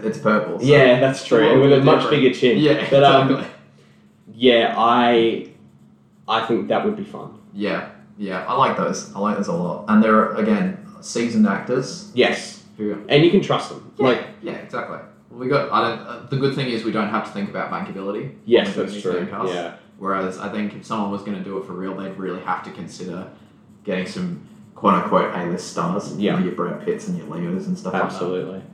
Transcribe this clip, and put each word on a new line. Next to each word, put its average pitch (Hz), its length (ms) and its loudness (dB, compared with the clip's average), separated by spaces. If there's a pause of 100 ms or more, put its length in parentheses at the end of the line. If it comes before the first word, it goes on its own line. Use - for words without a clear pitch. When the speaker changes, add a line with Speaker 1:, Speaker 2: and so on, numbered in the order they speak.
Speaker 1:
it's 107 120 -4
purple. - 420 0
So 117 40 -2
Speaker 2:
Yeah, 131 360 8
that's 135 220 2
Speaker 1:
it's - 40 -12
a - 20 -8
Speaker 2:
true, 120 100 6
Speaker 1:
little 110 160 6
Speaker 2:
and 131 80 6
with 139 100 8
a 135 40 8
Speaker 1:
bit 131 80 6
Speaker 2:
much 156 180 6
Speaker 1:
different. 139 200 2
Speaker 2:
bigger 127 120 6
chin. 123 240 4
Speaker 1:
Yeah, 175 320 2
Speaker 2:
But, 139 140 6
um, 135 260 6
Speaker 1:
exactly. - 160 -2 (880)
Speaker 2:
yeah, 117 420 4
I, 117 720 2 (800)
I 113 180 -2
think 104 220 -2
that 110 160 0
would 107 120 -2
be 98 80 -8
fun. - 260 -16 (220)
Speaker 1:
Yeah, 101 360 -6 (300)
yeah, 92 280 -8
I 117 80 -4
like 123 220 0
those. - 380 -4
I 92 40 -12
like 104 180 -2
those 98 120 -4
a 90 40 -4
lot. 85 360 -6
And 107 140 6
they're, 110 320 4
again, 101 440 0 (220)
seasoned 113 480 0
actors. - 680 -4
Speaker 2:
Yes. - 480 0 (160)
Speaker 1:
Who 104 180 -4 (120)
Speaker 2:
And 147 160 6
you 170 80 6
can 196 80 6
trust - 300 -2
them. - 280 -18
Speaker 1:
Yeah, 131 80 2
Speaker 2:
Like 117 180 2 (180)
Speaker 1:
yeah, 113 100 -8
exactly. 87 460 -10 (320)
Well, 120 100 -14
we 127 80 -4
got, 131 240 0
I 117 160 2
don't, 113 180 -6
uh, 120 240 -14
the 139 60 -2
good 131 180 0
thing 135 140 -4
is 110 160 -4
we 110 80 -4
don't 107 160 -2
have 107 160 -4
to - 80 -14
think 101 180 -6
about 92 220 -6
bankability 95 600 -8 (120)
Speaker 2:
Yes, 104 320 4
Speaker 1:
when 98 100 -4
we 98 60 -8
Speaker 2:
that's - 20 -10
Speaker 1:
do 101 60 -10 (100)
Speaker 2:
true. - 20 0
Speaker 1:
Stan 90 160 -4
cast. 98 240 -4
Speaker 2:
Yeah. 85 200 -6 (260)
Speaker 1:
Whereas 95 420 -4
I 101 80 -8
think 104 260 -6
if 98 100 -16
someone 107 260 -4
was 101 120 -6
gonna 98 220 -8
do 98 140 -8
it 95 80 -8
for 92 80 -12
real, 95 200 -8
they'd 95 220 -10
really 92 260 -6
have - 220 -6
to 90 60 -16
consider 90 580 -12 (560)
getting 92 220 -4
some 90 340 -8 (340)
quote-unquote - 600 2
A-list 90 360 -6
stars. 175 480 -4
Speaker 2:
Yeah. 185 220 0
Speaker 1:
Your 180 120 -2
Brad - 320 -6
Pitts - 240 -6
and 175 80 -4
your - 120 -10
Leos 87 380 -6
and 180 120 -4
stuff 95 160 -6
Speaker 2:
Absolutely. 90 600 -4
Speaker 1:
like 95 80 -12 (120)